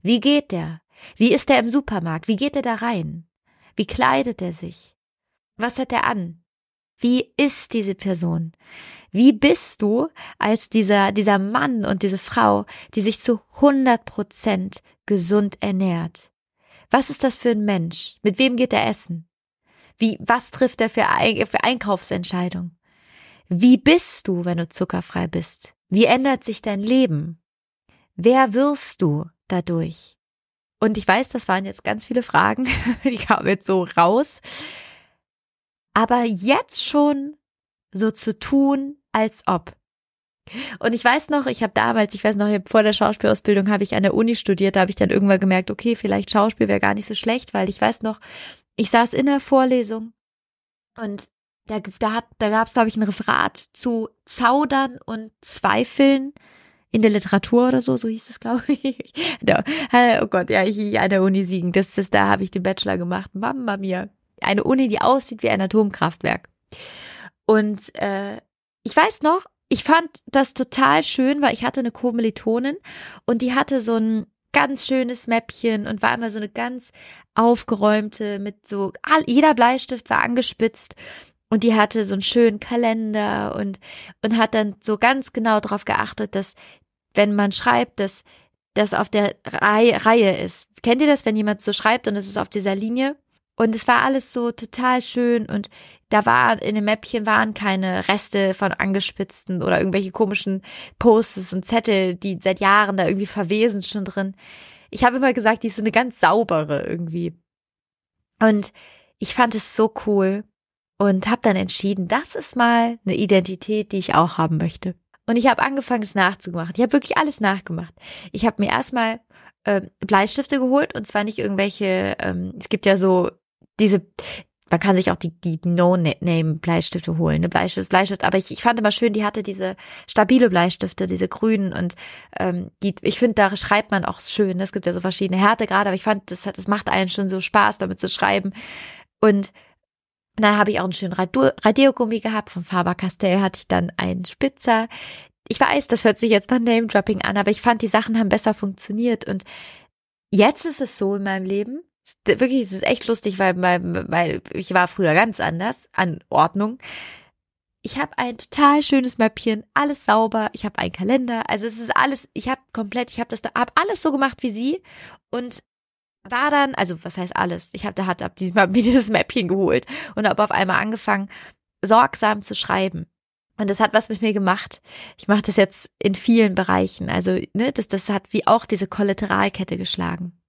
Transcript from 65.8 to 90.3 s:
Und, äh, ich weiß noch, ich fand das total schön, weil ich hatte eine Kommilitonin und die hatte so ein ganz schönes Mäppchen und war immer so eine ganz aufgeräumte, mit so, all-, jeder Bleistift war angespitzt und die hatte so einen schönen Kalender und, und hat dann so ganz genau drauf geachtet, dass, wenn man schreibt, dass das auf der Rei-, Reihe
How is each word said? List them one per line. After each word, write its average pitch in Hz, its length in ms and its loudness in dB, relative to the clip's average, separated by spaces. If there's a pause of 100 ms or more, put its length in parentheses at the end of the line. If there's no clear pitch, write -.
Und, 214 480 0
äh, 202 420 -6 (460)
ich - 140 -4
weiß 370 260 2
noch, 330 240 2 (220)
ich - 140 0
fand 330 260 4 (180)
das - 280 0
total 269 480 2
schön, 277 400 0
weil 247 120 2
ich 233 100 -6
hatte 247 160 -2
eine 240 100 -4
Kommilitonin 233 840 -2 (480)
und 233 180 0
die 247 120 -2
hatte 269 260 0
so 226 160 -2
ein 220 300 -2 (260)
ganz 277 340 0
schönes 254 400 -2
Mäppchen 226 600 -2
und 208 160 -6
war 233 120 2
immer 233 160 -4
so 208 80 -10
eine 208 100 -8
ganz 247 420 -10 (440)
aufgeräumte, 214 1040 2
mit 202 300 -12
so, 202 240 -4 (100)
all-, 311 240 2
jeder 294 280 4
Bleistift 247 540 0
war - 140 0
angespitzt - 720 -2 (560)
und 220 120 2
die 233 120 4
hatte 214 300 2
so 196 100 -4
einen 196 80 -4
schönen 226 380 4
Kalender 214 960 -2
und, 196 240 -6 (440)
und 226 120 0
hat 226 180 2
dann 214 260 -2
so 214 180 -2
ganz 254 340 0
genau 220 280 0
drauf 202 240 -6
geachtet, - 500 -4
dass, 196 200 -6 (600)
wenn 208 200 2
man 202 160 2
schreibt, 240 500 0
dass 196 220 -6 (520)
das 208 200 0
auf - 140 -2
der 208 260 0 (100)
Rei-, 214 520 2
Reihe 220 400 4